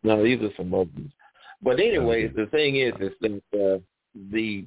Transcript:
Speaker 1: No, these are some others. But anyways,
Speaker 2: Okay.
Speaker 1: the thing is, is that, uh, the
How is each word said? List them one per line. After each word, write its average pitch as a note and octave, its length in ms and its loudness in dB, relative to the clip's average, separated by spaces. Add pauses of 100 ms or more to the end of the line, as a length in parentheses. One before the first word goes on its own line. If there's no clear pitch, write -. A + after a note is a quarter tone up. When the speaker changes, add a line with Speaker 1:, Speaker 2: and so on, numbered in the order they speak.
Speaker 1:
No, G#2+ 200 4
these A#2+ 180 2
are G#2 160 -2
some F2+ 160 -6
others. F#2 380 -4 (500)
But B2+ 180 2
anyways, A#2+ 520 2
Speaker 2:
Okay. G#2+ 120 -2
Speaker 1:
the G#2 60 -6
thing D3 280 2
is, B2+ 220 2
is F#2+ 120 -4 (100)
that, G#2 200 -4 (120)
uh, G2 260 2 (520)
the G#2+ 360 -4